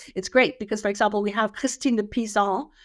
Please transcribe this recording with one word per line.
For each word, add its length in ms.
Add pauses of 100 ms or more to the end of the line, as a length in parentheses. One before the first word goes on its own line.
(160)
It's 140
great 300
because, 220
for 80
example, 340
we 80
have 220
Christine 420
de 80
Pisan, 640 (160)